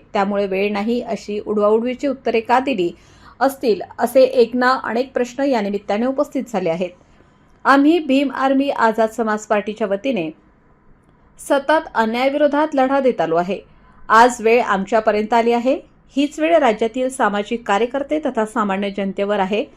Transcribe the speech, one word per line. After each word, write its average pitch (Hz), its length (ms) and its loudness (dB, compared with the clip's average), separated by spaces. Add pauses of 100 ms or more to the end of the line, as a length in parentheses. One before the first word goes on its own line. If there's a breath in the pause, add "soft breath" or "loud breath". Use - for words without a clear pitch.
(140)
त्यामुळे 202 340 0
वेळ 196 260 -2
नाही, 226 280 -2
अशी 208 460 -8
उडवाउडवीची 226 600 0
उत्तरे 226 340 -2
का 247 180 2
दिली 190 340 -2 (480 loud breath)
असतील, 247 420 0 (160)
असे 240 240 4
एक 247 340 4
ना 254 280 2
अनेक 247 300 -4
प्रश्न 247 280 -4
या 269 180 0
निमित्ताने 202 460 -2
उपस्थित 277 360 -2 (100)
झाले 180 180 -2
आहेत. 175 200 -4 (720 soft breath)
आम्ही 285 340 4
भीम 277 320 0
आर्मी 269 400 0
आझाद 220 380 0
समाज 220 380 -4
पार्टीच्या 208 400 -2
वतीने 196 440 -4 (1080)
सतत 294 560 0
अन्यायाविरोधात 277 800 0
लढा 269 260 2
देत 254 200 0
आलो 165 160 0
आहे. 175 240 -2 (480 soft breath)
आज 233 320 6
वेळ 226 220 4
आमच्यापर्यंत 214 680 0
आली 233 200 4
आहे. 262 280 0 (360)
हीच 285 220 -2
वेळ 330 180 4
राज्यातील 240 520 0
सामाजिक 226 600 -2
कार्यकर्ते 269 500 -2
तथा 240 260 -2
सामान्य 202 460 -2
जनतेवर 202 480 -2
आहे. 214 260 -2 (120 soft breath)